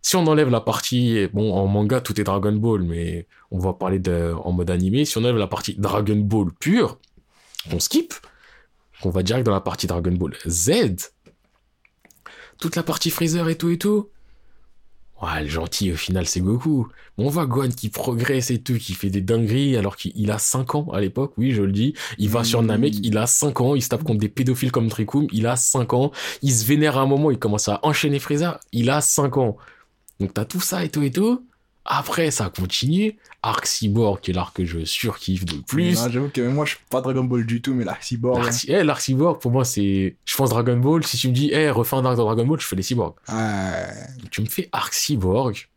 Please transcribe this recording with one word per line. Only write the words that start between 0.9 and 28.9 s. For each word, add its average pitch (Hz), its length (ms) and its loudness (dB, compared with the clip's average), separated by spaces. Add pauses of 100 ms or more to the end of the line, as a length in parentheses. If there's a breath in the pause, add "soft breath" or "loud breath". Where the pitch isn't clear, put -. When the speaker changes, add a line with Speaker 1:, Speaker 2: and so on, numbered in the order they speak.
Speaker 1:
bon, 104 200 2
en 98 140 2
manga, 104 340 2
tout 107 200 -4
est 101 40 0
Dragon 101 280 0
Ball, 107 320 2
mais 85 420 -4 (240 soft breath)
on 92 80 -4
va 92 140 0
parler 92 260 0
de, 85 340 0 (120)
en 90 80 -2
mode 87 180 0
animé, 95 340 2
si 147 140 -2
on 110 40 0
enlève 123 160 2
la 95 100 0
partie - 260 -6
Dragon 101 400 0
Ball 104 460 2
pure, 202 380 0 (720 loud breath)
qu'on 87 120 -2
skip, - 340 0 (880 loud breath)
qu'on 92 80 0
va 92 140 0
direct 120 200 0
dans 107 80 4
la 95 80 2
partie - 280 -4
Dragon 87 240 0
Ball 90 220 -2 (120)
Z, 92 640 0 (1500 loud breath)
toute 165 160 -4
la 165 80 -2
partie 165 260 -2
Freezer 165 380 0
et 160 100 0
tout 170 120 0
et 175 80 0
tout, 208 300 2 (1120)
ouais, 80 200 -4
le 73 60 -6
gentil, 82 440 -2
au 80 40 -4
final, 90 300 -2
c'est - 140 -2
Goku. 123 480 0 (300 loud breath)
Mais 107 60 0
on 139 60 0
voit 156 160 0
Gohan 127 240 0
qui 110 180 -6
progresse 127 640 -2
et 120 100 0
tout, 123 180 -2
qui 98 160 -8
fait 101 160 -4
des 98 120 0
dingueries, 117 540 2
alors 98 200 -2
qu'il, - 180 -8
il 104 160 0
a 107 80 -2
cinq 127 360 -2
ans - 180 -2
à 101 80 -2
l'époque, 127 380 -2
oui, 127 140 2
je 107 100 2
le 98 100 2
dis. 113 220 2 (240 loud breath)
Il 104 100 0
va 117 120 2
Speaker 2:
Hmm. 117 40 0
Speaker 1:
sur 117 180 2
Namek, 113 400 2
il 107 160 0
a 113 80 0
cinq 139 360 0
ans, 135 120 4
il 135 80 0
se - 60 -6
tape 113 160 -2
contre 107 160 0
des 107 80 0
pédophiles 127 440 0
comme 117 160 2
Tricoom, 113 440 0
il 110 140 0
a 127 100 0
cinq 123 380 0
ans. 135 160 2 (320 loud breath)
Il 139 100 2
se 110 140 4
vénère 147 320 4
à 135 40 2
un 135 40 2
moment, 139 240 4
il 123 80 0
commence 104 300 0
à 101 140 -2
enchaîner 143 360 2
Freezer, 151 400 -2 (140)
il 117 180 2